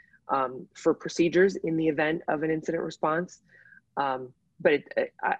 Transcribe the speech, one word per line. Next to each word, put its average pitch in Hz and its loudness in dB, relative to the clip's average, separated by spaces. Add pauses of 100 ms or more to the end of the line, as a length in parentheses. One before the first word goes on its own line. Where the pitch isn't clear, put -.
(300)
um, 131 -4
for - 2
procedures 175 2
in 165 -2
the 160 2
event 156 0
of 156 -2
an 160 0
incident 160 -2
response. 160 -4 (560)
Um, 131 -4 (260)
but 165 4
it, - -2 (100)
I, - 2